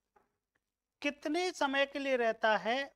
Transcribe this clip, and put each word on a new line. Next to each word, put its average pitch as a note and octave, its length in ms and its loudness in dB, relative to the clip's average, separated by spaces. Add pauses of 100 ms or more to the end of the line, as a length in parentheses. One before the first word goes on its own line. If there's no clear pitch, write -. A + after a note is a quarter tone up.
(1040)
कितने D#4+ 500 -4
समय C#4 340 2
के C#4 120 -6
लिए C4+ 180 0
रहता A3+ 420 2
है A3 200 -2 (180)